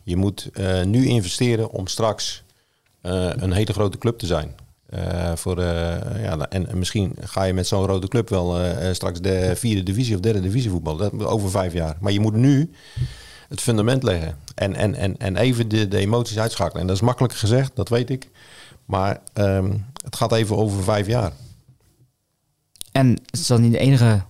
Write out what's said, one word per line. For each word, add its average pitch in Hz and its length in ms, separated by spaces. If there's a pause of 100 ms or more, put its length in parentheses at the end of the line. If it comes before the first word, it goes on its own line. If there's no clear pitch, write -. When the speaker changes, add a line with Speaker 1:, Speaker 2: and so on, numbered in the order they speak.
Speaker 1:
Je 87 120
moet, 98 360
eh, 92 300
nu 117 240
investeren 113 640
om 90 160
straks, - 560 (580)
eh, 90 120 (240)
een 95 160
hele 104 200
grote 101 260
club 120 200
te - 80
zijn. 82 280 (320)
Eh, 87 480
voor, 90 240
eh, 87 640
ja, 90 160 (100)
en, 95 200
en 90 100
misschien 92 420
ga - 220
je 95 100
met 92 140
zo'n 98 180
grote 95 240
club 117 200
wel, 87 300
eh, 90 300
eh, 90 60
straks 87 260
de 92 360
vierde 104 260
divisie 107 320
of 90 60
derde 107 200
divisie 104 300
voetballen. 87 480
Dat, 101 100
over 101 220
vijf 92 220
jaar. 80 280
Maar 101 120
je 101 80
moet 107 140
nu 139 360 (800)
het 98 120
fundament 120 420
leggen. 82 340 (180)
En, 98 200
en, 98 200
en, 95 240
en 98 180
even 117 320
de, 107 200
de 101 100
emoties 110 400
uitschakelen. 95 420
En 90 60
dat 95 100
is 92 60
makkelijk 123 320
gezegd, 127 400
dat - 140
weet 123 220
ik. 131 200 (540)
Maar, 98 360 (120)
ehm, 98 400 (320)
het - 120
gaat 117 160
even 107 240
over 101 260
vijf 104 240
jaar. 107 260 (1600)
Speaker 2:
En 131 180
het - 300
is - 60
dan 120 140
niet 117 120
de - 60
enige 120 520